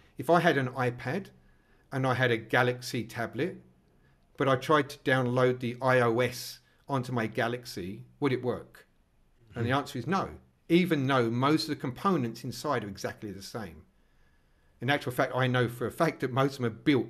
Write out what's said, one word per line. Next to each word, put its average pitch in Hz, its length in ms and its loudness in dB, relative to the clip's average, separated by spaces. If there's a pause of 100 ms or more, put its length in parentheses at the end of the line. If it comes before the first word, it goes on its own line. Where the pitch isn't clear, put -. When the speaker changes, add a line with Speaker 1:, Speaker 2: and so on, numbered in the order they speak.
(180)
Speaker 1:
if 131 100 -4
I 170 120 6
had 151 180 4
an 127 120 0
iPad 127 560 -4 (680)
and 131 120 -2
I 127 100 2
had 120 180 2
a 113 40 2
Galaxy 123 680 0
tablet, 120 580 -6 (760)
but 131 120 2
I 135 80 4
tried 143 340 2
to - 80 -14
download 127 640 2
the 120 200 -6
I 127 200 4
O 120 180 4
S - 400 -4 (300)
onto 131 240 -2
my 113 160 0
Galaxy, 117 760 -4 (160)
would 139 140 0
it 127 100 -2
work? 107 440 -6 (680)
And 117 100 -4
the 120 60 0
Speaker 2:
Mm-hmm. 139 80 2
Speaker 1:
answer 135 200 -6
is 117 100 -8
no, 156 220 -2 (380)
even 165 380 4
though 127 240 4
most 139 340 2
of 156 60 -8
the 143 60 -2
components 123 680 -2
inside 131 420 -4
are 104 40 -8
exactly 101 420 -8
the 95 120 -12
same. 98 400 -12 (1000)
In 120 100 -2
actual 143 220 0
fact, - 240 0
I 127 100 4
know 123 220 2
for 120 180 -6
a 101 60 -4
fact 165 280 0
that 127 120 -4
most 135 240 0
of 127 60 -6
them 120 40 0
are 107 240 -6
built 127 200 4